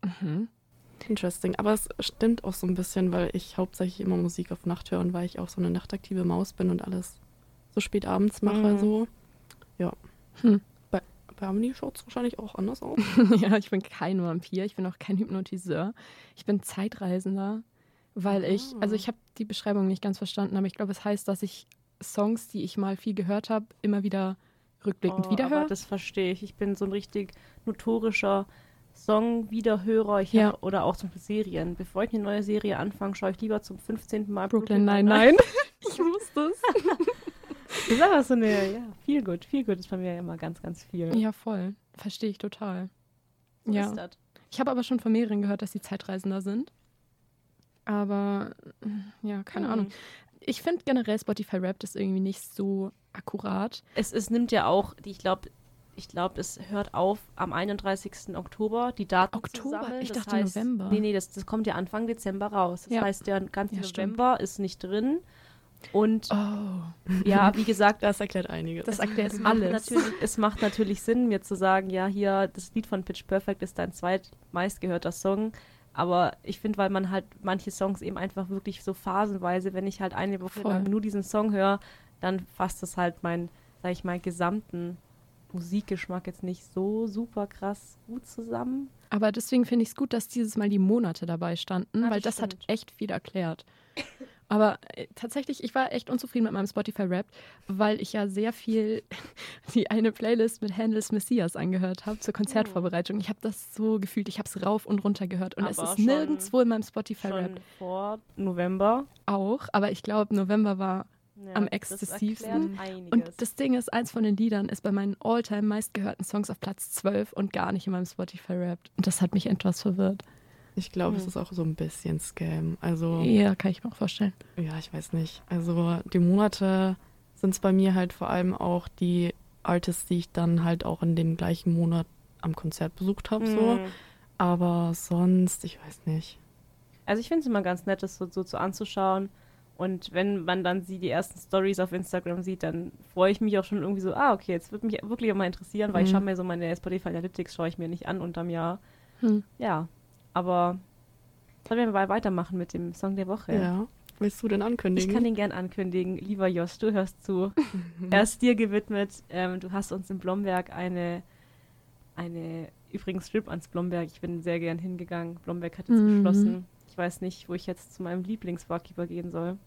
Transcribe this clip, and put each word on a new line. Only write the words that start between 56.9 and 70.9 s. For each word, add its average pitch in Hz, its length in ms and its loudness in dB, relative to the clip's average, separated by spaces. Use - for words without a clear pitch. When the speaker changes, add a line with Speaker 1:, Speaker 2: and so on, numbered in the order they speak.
Speaker 1:
auf 190 240 2
am 180 160 -4
einunddreißigsten 196 840 -4
Oktober, 220 600 -2
die 196 100 -4
Daten 185 300 2
Speaker 2:
Oktober? 269 440 -6
Speaker 1:
zu 302 40 -4
sammeln. 254 180 -6
Speaker 2:
Ich 254 80 -6
Speaker 1:
Das 214 140 -4
Speaker 2:
dachte 226 120 0
Speaker 1:
heißt, 202 200 2
Speaker 2:
November. 220 340 -2
Speaker 1:
nee, 214 100 4
nee, 214 120 2
das, 190 200 -2
das 190 140 -10
kommt 220 200 -2
ja 208 80 0
Anfang 214 320 -4
Dezember 202 400 -4
raus. 185 380 0
Das 262 100 -6
Speaker 2:
Ja. 226 80 2
Speaker 1:
heißt, 196 240 -2
der 196 140 0
ganze 196 360 -4
Speaker 2:
Ja, 190 60 -4
stimmt. 190 360 -4
Speaker 1:
November 247 220 4
ist - 180 -6
nicht 196 240 -4
drin. 220 360 0
Und 214 400 2
Speaker 2:
Oh. 202 800 -4
Speaker 1:
ja, 202 320 8
wie 220 80 2
gesagt, 214 400 4
Speaker 3:
Das 208 160 2
erklärt 196 280 -2
einiges. 165 360 -6
Speaker 2:
Das 208 160 -2
erklärt 208 320 0
Speaker 1:
es 208 80 -6
macht 214 160 6
Speaker 2:
alles. 190 160 4
Speaker 1:
natürlich, 240 320 2
es - 160 -2
macht 208 240 2
natürlich 202 400 0